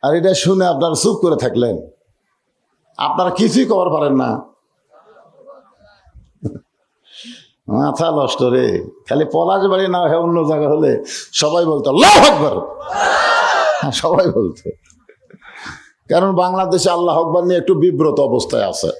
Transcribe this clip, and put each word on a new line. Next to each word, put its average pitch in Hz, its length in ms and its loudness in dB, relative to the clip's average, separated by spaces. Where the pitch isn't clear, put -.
আর 143 120 2
এটা 180 180 2
শুনে 190 320 2
আপনারা 170 300 0
চুপ 208 260 0
করে 165 140 2
থাকলেন, 120 420 -2
আপনারা 175 320 -2
কিছুই 226 360 0
কবার 185 240 0
পারেন 147 260 0
না। 123 260 -2
মাথা 143 440 -2
নষ্ট 139 320 -2
রে। 120 420 0
খালি 135 220 0
পলাশবাড়ি 190 560 0
না 180 120 -2
হয়ে 160 160 0
অন্য 170 340 0
জায়গা 151 200 0
হলে 151 340 0
সবাই 165 320 0
বলতো, 147 240 -2
"আল্লাহু 269 440 6
আকবার।" - 520 -4
হ্যাঁ, 143 100 -4
সবাই 170 360 2
বলতো। 95 420 -2
কারণ 180 260 2
বাংলাদেশে 185 540 0
আল্লাহু 170 380 0
আকবার 175 160 0
নিয়ে 180 160 2
একটু 175 140 0
বিব্রত 151 460 2
অবস্থায় 117 500 0
আছে। 85 200 -4